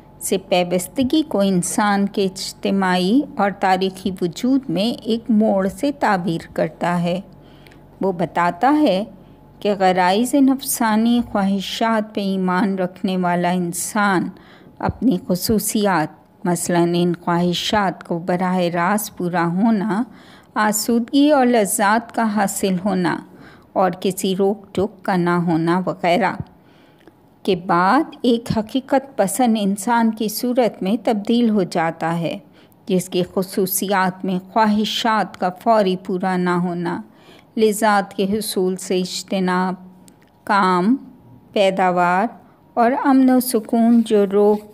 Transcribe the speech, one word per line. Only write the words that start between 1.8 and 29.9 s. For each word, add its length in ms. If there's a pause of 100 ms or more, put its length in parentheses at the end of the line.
के 180
इज्तिमाई 1000 (160)
और 120 (100)
तारीख़ी 500 (100)
वजूद 480
में 160
एक 460
मोड़ 380
से 240
ताबीर 640
करता 400
है। 280 (760)
वो 120
बताता 580
है 320 (580)
कि 140
ग़राइज़ 640
नफसानी 840
ख्वाहिशात 920
पे 80
ईमान 540
रखने 400
वाला 360
इंसान 760 (500)
अपनी 380
खुसूसियात, 1000 (280)
मसलन 500
इन 200
ख्वाहिशात 880
को 180
बराह 480
रास्त 480
पूरा 260
होना, 640 (540)
आसूदगी 720
और 160
लज्जात 640
का 200
हासिल 480
होना 420 (540)
और 220
किसी 380
रोक 400
टोक 260
का 160
ना 240
होना 400
वगैरह 560 (1080)
के 160
बाद 500 (140)
एक 260
हकीकत 680
पसंद 400
इंसान 540